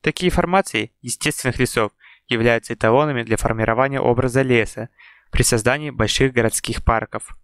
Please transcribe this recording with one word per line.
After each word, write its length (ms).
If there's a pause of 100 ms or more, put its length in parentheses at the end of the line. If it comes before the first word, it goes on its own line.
Такие 320
формации 580 (100)
естественных 600
лесов 320 (340)
являются 480
эталонами 480
для 140
формирования 640
образа 420
леса 460 (420)
при 120
создании 480
больших 420
городских 500
парков. 600